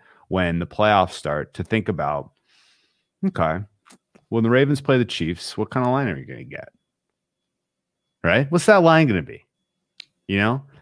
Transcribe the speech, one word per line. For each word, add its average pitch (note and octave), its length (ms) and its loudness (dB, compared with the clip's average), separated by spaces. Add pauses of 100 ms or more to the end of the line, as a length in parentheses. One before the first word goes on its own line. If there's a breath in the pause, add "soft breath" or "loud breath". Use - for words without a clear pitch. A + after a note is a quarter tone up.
(260 soft breath)
when F2 320 -2
the E2+ 80 -4
playoffs G#2 460 2
start D2 420 -8
to - 80 -8
think A2 260 -4
about, D2 440 -6 (920)
"Okay, F2 360 -2 (720)
when A2+ 120 0
the A2+ 80 2
Ravens C3+ 300 4
play C3 180 2
the A#2+ 60 2
Chiefs, - 520 -6
what G#2+ 140 -6
kind - 160 -2
of B2 60 0
line C3+ 160 -2
are D2 100 -6
you C2 80 -14
gonna C2 160 -16
get? - 280 -18 (1500)
Right? A#2 260 2
What's E3+ 160 0
that G3+ 160 6
line D#3+ 240 6
gonna F#2+ 160 0
be?" - 220 -16 (840)
You G2 120 0
know, A#2+ 280 0 (160 soft breath)